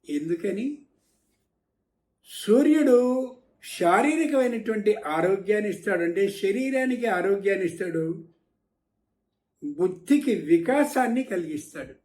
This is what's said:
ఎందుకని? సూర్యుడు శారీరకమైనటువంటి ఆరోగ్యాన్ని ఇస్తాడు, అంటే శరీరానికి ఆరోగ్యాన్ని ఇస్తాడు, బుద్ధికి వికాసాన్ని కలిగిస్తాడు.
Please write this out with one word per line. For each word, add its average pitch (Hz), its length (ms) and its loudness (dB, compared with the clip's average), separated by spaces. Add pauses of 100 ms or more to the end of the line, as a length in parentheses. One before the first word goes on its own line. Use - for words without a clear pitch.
ఎందుకని? 180 680 -4 (1500)
సూర్యుడు 254 1040 4 (480)
శారీరకమైనటువంటి 233 1160 2 (100)
ఆరోగ్యాన్ని 185 640 0
ఇస్తాడు, 170 320 -4
అంటే 180 260 0
శరీరానికి 247 800 -2
ఆరోగ్యాన్ని 190 600 0
ఇస్తాడు, 165 580 -4 (1400)
బుద్ధికి 185 680 0
వికాసాన్ని 247 880 2
కలిగిస్తాడు. 156 720 -8 (100)